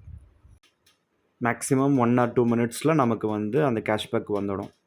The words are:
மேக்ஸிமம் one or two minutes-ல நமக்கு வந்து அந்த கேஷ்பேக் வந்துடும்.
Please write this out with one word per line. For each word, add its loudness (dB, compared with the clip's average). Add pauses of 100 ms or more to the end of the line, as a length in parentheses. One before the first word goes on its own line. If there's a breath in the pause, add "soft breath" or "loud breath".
(1400)
மேக்ஸிமம் 0
one 4
or 2
two 4
minutes-ல 0
நமக்கு 0
வந்து -2
அந்த 0
கேஷ்பேக் -2
வந்துடும். -4 (160)